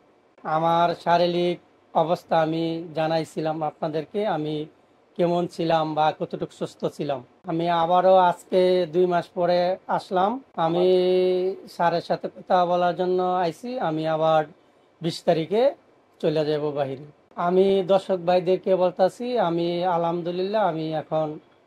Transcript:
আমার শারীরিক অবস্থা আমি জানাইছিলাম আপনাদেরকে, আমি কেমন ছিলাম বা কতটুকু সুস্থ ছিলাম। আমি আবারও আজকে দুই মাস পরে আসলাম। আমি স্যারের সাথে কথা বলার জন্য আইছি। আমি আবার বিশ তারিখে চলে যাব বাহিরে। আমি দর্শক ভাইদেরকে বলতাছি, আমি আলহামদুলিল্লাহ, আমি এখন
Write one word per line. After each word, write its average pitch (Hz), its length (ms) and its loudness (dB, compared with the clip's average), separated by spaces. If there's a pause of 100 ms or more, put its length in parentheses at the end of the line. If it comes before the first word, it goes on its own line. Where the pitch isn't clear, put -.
(440)
আমার 170 600 2
শারীরিক 175 540 2 (360)
অবস্থা 170 480 0
আমি 165 540 -4
জানাইছিলাম 160 680 -4
আপনাদেরকে, 160 640 -6
আমি 151 380 -4 (520)
কেমন 175 300 0
ছিলাম 160 460 -2
বা 151 260 2
কতটুকু 170 320 -8
সুস্থ - 340 -8
ছিলাম। 143 380 -6 (200)
আমি 170 260 -4
আবারও 180 460 4
আজকে 180 760 4
দুই 180 120 2
মাস 175 200 0
পরে 180 520 0 (100)
আসলাম। 202 560 -2 (120)
আমি 175 320 0 (800)
স্যারের 170 340 0
সাথে 180 340 -4
কথা 185 300 0
বলার 175 300 0
জন্য 180 280 0
আইছি। 180 560 -4
আমি 156 280 -4
আবার 160 380 2 (560)
বিশ 160 240 -6
তারিখে 180 480 2 (480)
চলে 156 240 0
যাব 151 260 -2
বাহিরে। 139 340 -6 (300)
আমি 185 520 2
দর্শক 190 300 2
ভাইদেরকে 180 580 0
বলতাছি, 185 640 0
আমি 170 460 -2
আলহামদুলিল্লাহ, 175 840 -2
আমি 160 260 -4
এখন 156 460 -4 (280)